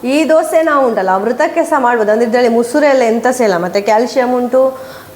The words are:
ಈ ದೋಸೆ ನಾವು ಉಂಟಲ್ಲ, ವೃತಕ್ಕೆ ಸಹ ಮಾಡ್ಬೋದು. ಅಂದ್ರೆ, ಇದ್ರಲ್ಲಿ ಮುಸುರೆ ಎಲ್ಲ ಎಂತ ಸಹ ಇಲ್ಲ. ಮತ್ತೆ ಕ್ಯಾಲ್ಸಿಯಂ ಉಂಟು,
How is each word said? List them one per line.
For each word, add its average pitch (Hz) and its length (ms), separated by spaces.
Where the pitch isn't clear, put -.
ಈ 269 260
ದೋಸೆ 320 320
ನಾವು 285 260
ಉಂಟಲ್ಲ, 202 280
ವೃತಕ್ಕೆ 269 480
ಸಹ 320 160
ಮಾಡ್ಬೋದು. 240 320
ಅಂದ್ರೆ, 226 180
ಇದ್ರಲ್ಲಿ 247 200
ಮುಸುರೆ 240 400
ಎಲ್ಲ 269 140
ಎಂತ 226 280
ಸಹ 254 120
ಇಲ್ಲ. 190 140
ಮತ್ತೆ 185 240
ಕ್ಯಾಲ್ಸಿಯಂ 247 540
ಉಂಟು, 247 320